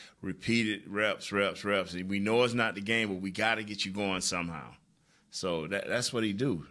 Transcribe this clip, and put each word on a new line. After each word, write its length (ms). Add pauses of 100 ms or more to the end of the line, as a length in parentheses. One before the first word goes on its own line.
(200)
repeated 680
reps, 420
reps, 340
reps. 300
And 160
we 80
know 240
it's 120
not 200
the 60
game, 280
but 140
we 80
gotta 320
get 220
you 80
going 300
somehow. 520 (560)
So 380
that, 200
that's 240
what 120
he 80
do. 380